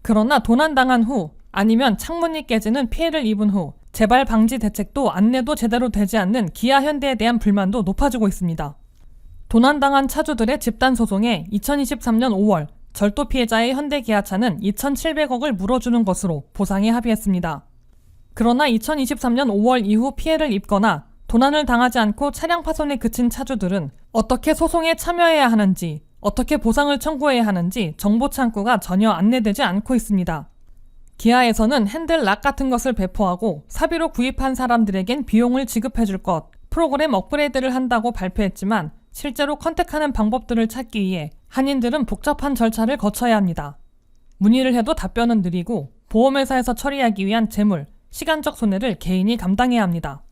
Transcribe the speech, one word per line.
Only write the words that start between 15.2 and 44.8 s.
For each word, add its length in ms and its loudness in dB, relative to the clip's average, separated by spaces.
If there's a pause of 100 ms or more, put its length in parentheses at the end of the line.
억을 220 -2
물어주는 540 0
것으로 380 -2 (100)
보상에 340 0
합의했습니다. 800 -2 (680)
그러나 320 2
이천이십삼 680 0
년 160 0
오월 340 2
이후 320 0
피해를 360 0
입거나 540 0 (220)
도난을 380 2
당하지 320 2
않고 320 0
차량 320 -2
파손에 340 -4
그친 320 -2
차주들은 600 -4 (220)
어떻게 420 0
소송에 420 0
참여해야 520 2
하는지, 520 0 (200)
어떻게 360 -2
보상을 420 2
청구해야 460 0
하는지 540 -2
정보 320 0
창구가 500 0
전혀 300 2
안내되지 520 2
않고 320 0
있습니다. 540 -2 (680)
기아에서는 680 4
핸들 380 -2
락 160 0
같은 300 -2
것을 240 0
배포하고 760 -2
사비로 400 -2
구입한 460 -2
사람들에겐 720 0
비용을 400 2
지급해줄 500 -2
것, 300 -4 (240)
프로그램 420 0
업그레이드를 640 -2
한다고 360 0
발표했지만 840 -4 (200)
실제로 440 -4
컨택하는 580 -2
방법들을 520 0
찾기 320 -8
위해 300 -2 (200)
한인들은 580 -2
복잡한 480 -2
절차를 420 0
거쳐야 400 0
합니다. 400 -2 (640)
문의를 360 4
해도 200 0